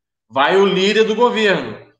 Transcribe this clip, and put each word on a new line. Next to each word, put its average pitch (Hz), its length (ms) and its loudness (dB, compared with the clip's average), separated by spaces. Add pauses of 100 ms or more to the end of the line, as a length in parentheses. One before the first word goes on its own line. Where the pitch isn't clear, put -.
(280)
Vai 143 280 0
o 196 80 4
líder 196 400 2
do 214 100 -2
governo 202 640 -2 (220)